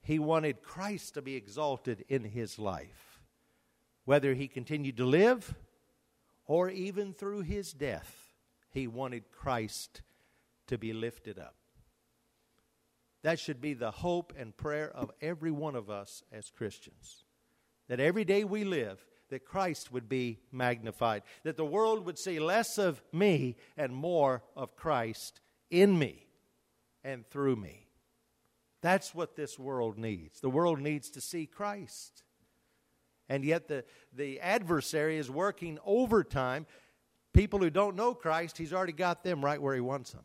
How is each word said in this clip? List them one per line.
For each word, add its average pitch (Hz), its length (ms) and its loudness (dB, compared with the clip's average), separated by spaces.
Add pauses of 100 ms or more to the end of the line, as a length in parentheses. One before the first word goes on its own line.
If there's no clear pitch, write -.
He 156 180 0
wanted 156 420 2
Christ 196 520 -10
to 147 80 -8
be 135 140 -8
exalted 123 720 -4
in 135 140 0
his 107 360 -8
life. - 640 -8 (800)
Whether 135 300 4
he 135 140 -4
continued 135 500 -6
to 127 80 0
live 202 500 4 (920)
or 175 240 2
even 190 440 -6
through 202 280 -8
his 185 300 -6
death, - 640 -8 (380)
he 135 160 -4
wanted 123 440 -8
Christ - 720 -4 (680)
to 123 100 -4
be 113 140 -6
lifted 110 480 -8
up. 67 160 -18 (1700)
That 156 160 2
should 139 200 -8
be 147 140 -4
the 113 180 -4
hope 175 460 -4
and 113 180 -14
prayer 151 340 -6
of 127 220 -10 (100)
every 160 300 -4
one 147 240 -4
of 104 140 -6
us 101 420 -10
as 107 180 -16
Christians. - 760 -12 (640)
That 123 100 -2
every 175 240 4
day 202 220 4
we 208 180 -2
live, 131 420 -2 (240)
that 135 140 -10
Christ 180 480 -4
would 123 160 -6
be 123 320 -2 (140)
magnified, 117 680 0 (200)
that 156 140 -4
the 160 80 0
world 214 400 2
would 170 120 -6
see 175 220 -4
less 185 380 2
of 180 340 2
me 156 460 4 (180)
and 135 180 -2
more 139 500 4 (120)
of 131 220 -10
Christ 120 640 -2 (280)
in 180 300 8
me 117 280 -2 (760)
and 131 260 -10
through 139 280 2
me. 95 300 -12 (960)
That's 185 320 2
what 160 220 -6
this 143 240 -8
world 123 380 -2
needs. 98 420 -6
The 135 120 0
world 160 280 4
needs 147 300 -4
to 135 100 -16
see 160 280 -8
Christ. - 760 -10 (1040)
And 135 160 0
yet 160 240 2
the, 139 160 -4 (300)
the 135 260 -6
adversary 160 760 0
is 135 120 -4
working 165 540 -4
overtime. 185 840 2 (680)
People 202 260 8
who 170 120 6
don't 190 260 2
know 240 160 2
Christ, 165 440 -2
he's 160 160 -6
already 185 200 -2
got 175 300 0
them 170 200 0
right 143 180 2
where 135 140 0
he 123 60 0
wants 127 300 -4
them. 123 120 -18